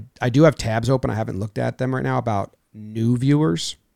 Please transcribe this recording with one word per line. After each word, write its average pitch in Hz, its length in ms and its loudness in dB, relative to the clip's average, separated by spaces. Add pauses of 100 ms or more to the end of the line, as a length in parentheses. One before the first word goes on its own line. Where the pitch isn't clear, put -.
(220)
I 123 80 0
do 139 140 6
have 151 120 6
tabs 117 320 -2
open. 131 220 0
I 107 40 -4
haven't 110 260 -4
looked 113 180 -6
at 120 200 -4
them 131 160 -2
right 131 100 -4
now 131 140 -2
about 107 380 -4 (160)
new 110 460 -2
viewers 151 580 0 (200)